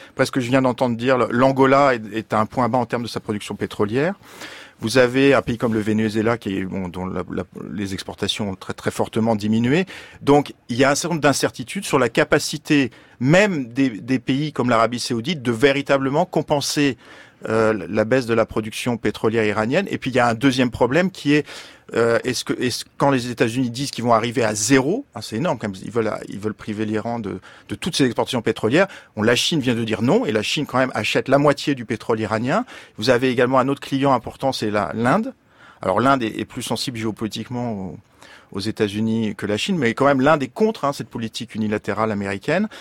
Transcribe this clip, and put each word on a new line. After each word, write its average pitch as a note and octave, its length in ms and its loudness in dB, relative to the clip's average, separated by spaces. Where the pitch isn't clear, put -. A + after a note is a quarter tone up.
Après C3 160 0
ce - 60 -8
que C3+ 80 0
je A#2+ 100 -4
viens C3+ 100 4
d'entendre B2 360 0
dire, B2+ 200 2
l'Angola C3+ 640 6
est, A2+ 80 -6
est G#2+ 220 -6
à G#2+ 60 4
un G#2+ 60 2
point B2 220 -2
bas B2 100 0
en B2 60 2
termes A#2+ 200 -4
de A2 40 -8
sa - 120 -6
production G#2 340 -6
pétrolière. A2 600 -2
Vous A2+ 180 2
avez C3 360 6
un A#2 60 4
pays A#2+ 160 -4
comme A#2 160 0
le A2+ 80 0
Venezuela A2 560 0
qui G2 220 -4
est, F#2+ 60 -4
bon, F#2 240 -6
dont F2+ 180 -8
la, F2+ 160 -6
la, F2+ 120 -4
les G2 220 -6
exportations G2+ 560 -6
ont F#2+ 40 -6
très, - 200 -12
très - 160 -4
fortement A2+ 440 -2
diminué. A#2 520 0
Donc, - 320 2
il A#2+ 80 -4
y C3 80 4
a C3+ 60 4
un C#3+ 40 4
certain E3+ 200 -4
nombre D3 80 -4
d'incertitudes D3 600 0
sur - 140 2
la B2 100 4
capacité D3 840 0
même D#3+ 460 4
des, C3 220 2
des A#2+ 300 -2
pays C#3 340 -2
comme B2 160 0
l'Arabie A2+ 320 2
Saoudite B2+ 420 -4
de B2 100 0
véritablement C#3 760 2
compenser D3 720 0
euh, A2 400 2
la G#2+ 160 0
baisse B2 220 0
de A2+ 80 0
la A2+ 120 4
production A2+ 500 -4
pétrolière A2+ 480 0
iranienne. A2 460 0
Et - 80 -6
puis, - 120 -6
il A#2+ 60 0
y B2 40 4
a A#2+ 60 4
un A#2 80 2
deuxième B2 360 2
problème C#3+ 400 2
qui C#3+ 240 0
est, D3 120 2
euh, A#2 300 2
est-ce B2+ 200 -4
que, - 160 -4
est-ce, A#2+ 240 -2
quand C#3+ 140 4
les B2 200 0
États-Unis A#2+ 400 0
disent C3 200 -6
qu'ils A2+ 140 -8
vont A#2+ 80 4
arriver A#2 320 2
à A2 100 0
zéro, C3+ 600 2
hein, A2 80 -10
c'est - 140 -8
énorme D3 220 -2
quand A2 100 -4
même, F#2+ 160 -8
ils - 60 -10
veulent, A2 220 -2
ils G#2 100 -10
veulent G#2 140 -4
priver G#2+ 320 -6
l'Iran A2 360 -4
de, F#2+ 200 -8
de G#2 60 -8
toutes - 220 -8
ses D3 80 4
exportations A#2+ 380 -2
pétrolières. B2+ 460 0
Bon, G#2 60 -2
la A#2 140 4
Chine D#3+ 240 0
vient A#2+ 140 0
de A#2 100 -2
dire G#2+ 180 -2
non, F#3+ 240 2
et C3+ 60 -2
la G#2+ 100 0
Chine, C#3 240 -4
quand B2 120 -2
même, C3 160 0
achète A#2 340 -2
la C3+ 100 4
moitié C#3+ 360 2
du B2 100 -8
pétrole A2+ 360 -2
iranien. A#2+ 440 -2
Vous A2 140 -2
avez B2+ 200 4
également B2+ 280 2
un B2+ 100 2
autre C#3 120 -2
client C#3 320 0
important, C3 400 -2
c'est A2 180 -4
la, G2+ 240 0
l'Inde. E3+ 380 0
Alors, F#2+ 200 0
l'Inde C3 240 4
est, G2+ 160 -4
est G#2 40 -2
plus - 180 -10
sensible A#2+ 360 -6
géopolitiquement A2+ 720 -6
aux, F#2+ 260 -10
aux G2+ 100 -8
États-Unis G#2+ 760 -2
que G#2+ 100 -6
la G#2 100 0
Chine, F3+ 220 -2
mais A#2 160 2
quand C3+ 120 2
même, C#3 140 4
l'Inde D3 220 4
est B2+ 100 -6
contre, A#2 320 -2
hein, C#3+ 80 0
cette B2+ 160 -10
politique A2+ 460 -8
unilatérale G#2+ 560 -2
américaine. G2+ 580 -2